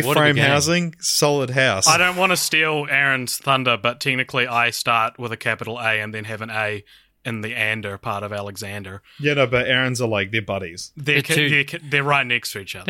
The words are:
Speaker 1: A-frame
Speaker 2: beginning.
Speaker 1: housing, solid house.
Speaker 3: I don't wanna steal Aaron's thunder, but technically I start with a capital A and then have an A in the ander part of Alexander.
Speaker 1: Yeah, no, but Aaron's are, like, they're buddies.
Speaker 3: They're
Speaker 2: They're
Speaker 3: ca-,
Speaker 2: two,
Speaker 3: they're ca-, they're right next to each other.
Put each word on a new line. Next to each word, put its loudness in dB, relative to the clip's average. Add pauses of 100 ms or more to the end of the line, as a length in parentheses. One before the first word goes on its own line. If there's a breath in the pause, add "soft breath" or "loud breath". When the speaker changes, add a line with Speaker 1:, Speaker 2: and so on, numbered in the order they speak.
(120)
Speaker 1:
A-frame 4
Speaker 2:
beginning. 4
Speaker 1:
housing, 0
solid 2
house. 2
Speaker 3:
I 6
don't 4
wanna 2
steal 0
Aaron's 0
thunder, 2
but -2
technically 0
I 2
start 0
with -6
a -8
capital -4
A 0
and -6
then -8
have -10
an -10
A -4 (420 soft breath)
in -6
the -8
ander -4
part -6
of -8
Alexander. -10 (180 soft breath)
Speaker 1:
Yeah, 2
no, 4
but 2
Aaron's 2
are, 0
like, 0
they're 0
buddies. -6
Speaker 3:
They're 0
Speaker 2:
They're 2
Speaker 3:
ca-, 0
Speaker 2:
two, 2
Speaker 3:
they're 4
ca-, -10
they're -2
right 2
next -2
to -8
each -12
other. -12